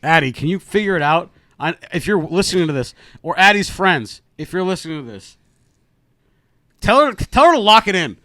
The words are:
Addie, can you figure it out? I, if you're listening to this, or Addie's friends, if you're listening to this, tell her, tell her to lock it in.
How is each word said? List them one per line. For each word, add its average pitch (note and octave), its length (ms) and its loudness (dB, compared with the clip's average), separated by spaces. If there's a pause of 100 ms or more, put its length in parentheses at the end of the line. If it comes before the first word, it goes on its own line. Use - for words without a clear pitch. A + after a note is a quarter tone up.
Addie, D3+ 300 2
can C3 160 -6
you F#3 100 -2
figure G3 380 -2
it D#3+ 60 -2
out? D#3 280 0 (280)
I, D#3+ 180 -4 (160)
if - 140 -6
you're G3 160 0
listening F3 440 -2
to D#3 60 -4
this, C3 220 -6 (280)
or E3 160 -8
Addie's G3+ 320 4
friends, E3+ 520 -2 (140)
if D3+ 160 -12
you're F3+ 100 -4
listening D#3+ 420 -6
to A#2 60 -16
this, G2+ 260 -20 (1400)
tell C4+ 260 4
her, C4+ 60 -4
tell - 340 2
her F4 60 8
to D#4+ 60 2
lock G#3+ 300 4
it G3+ 60 -4
in. D#3 300 -4